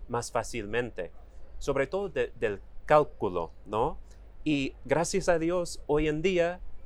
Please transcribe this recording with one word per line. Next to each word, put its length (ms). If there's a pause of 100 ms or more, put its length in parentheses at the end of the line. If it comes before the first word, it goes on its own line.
más 240
fácilmente, 800 (480)
sobre 280
todo 220
de, 300
del 220 (260)
cálculo, 680 (140)
¿no? 320 (460)
Y 300 (100)
gracias 440
a 100
Dios, 480
hoy 220
en 140
día, 380 (260)